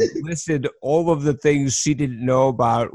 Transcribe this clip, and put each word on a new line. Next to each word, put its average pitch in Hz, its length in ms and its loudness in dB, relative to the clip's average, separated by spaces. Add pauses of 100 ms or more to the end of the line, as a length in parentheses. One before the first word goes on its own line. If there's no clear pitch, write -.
(220)
listed 156 460 -4 (140)
all 165 300 2
of 151 120 0
the 147 120 2
things 139 400 2
she - 180 0
didn't 127 320 -4
know 131 220 4
about 117 480 0